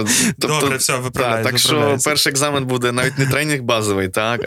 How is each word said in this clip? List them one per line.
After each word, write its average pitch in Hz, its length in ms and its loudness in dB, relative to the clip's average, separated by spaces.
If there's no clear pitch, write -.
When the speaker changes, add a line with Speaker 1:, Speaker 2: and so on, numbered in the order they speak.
Speaker 1:
Тобто, 147 220 0
Speaker 2:
Добре, 139 160 0
все, 131 200 -2
виправляюсь, 123 480 -2
Speaker 1:
так, 123 80 0
так 123 80 0
що - 120 2
Speaker 2:
виправляюсь. 143 320 2
Speaker 1:
перший 151 280 0
екзамен 139 320 0
буде 123 280 0
навіть 131 260 0
не 135 80 2
тренінг 139 360 0
базовий, 107 460 0
так, 110 380 -2